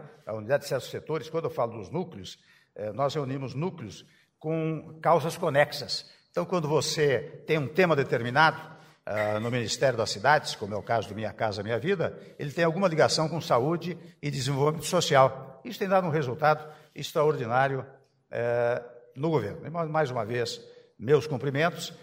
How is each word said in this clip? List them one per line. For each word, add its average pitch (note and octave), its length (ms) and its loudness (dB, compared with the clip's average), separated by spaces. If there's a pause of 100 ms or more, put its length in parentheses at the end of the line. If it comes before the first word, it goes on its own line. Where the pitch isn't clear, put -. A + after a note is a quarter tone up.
(260)
a - 80 -8
unidade A2 300 0
de - 60 -10
certos C3+ 200 -4
setores, D3+ 400 -6
quando D#3+ 160 -4
eu C3+ 40 -2
falo A#2 280 -2
dos F#2+ 120 -12
núcleos, G#2 480 -8 (380)
eh, G#2+ 180 -8
nós C3+ 220 -2
reunimos C3+ 400 -6
núcleos C3 500 -8 (320)
com D#3+ 640 -6
causas D#3+ 340 4
conexas. C#3+ 760 0 (180)
Então, F3 160 -4
quando F3 220 -2
você C#3+ 800 0
tem D#3+ 100 2
um C#3+ 100 -2
tema F3 280 4
determinado, C3 800 2 (300)
ah, G#2+ 340 0
no A#2 100 -2
Ministério A#2+ 480 0
das A2 120 0
Cidades, C#3+ 460 2
como G#2 180 -8
é G#2+ 40 -4
o G2 60 -8
caso A2+ 240 0
do G#2 80 -10
Minha G#2+ 160 -6
Casa G#2 320 -2
Minha A2+ 160 -2
Vida, C3 380 -2 (200)
ele C#3+ 140 -8
tem E3+ 120 0
alguma E3+ 240 2
ligação D#3 420 4
com E3 100 -4
saúde D#3 580 0 (240)
e C#3+ 80 -6
desenvolvimento C#3+ 560 0
social. - 800 2
Isso A#3+ 160 -10
tem G3+ 80 -2
dado F#3 200 4
um - 20 0
resultado D3+ 580 0 (260)
extraordinário, C3+ 920 0 (440)
eh, A#2+ 520 0 (340)
no D3 140 -2
governo. A2+ 360 -2
E C3 40 -10
mais, E3 200 -4
mais D#3 220 0
uma A#2+ 140 -2
vez, A#2 340 -4 (400)
meus C#3 280 4
cumprimentos. C#3+ 760 -2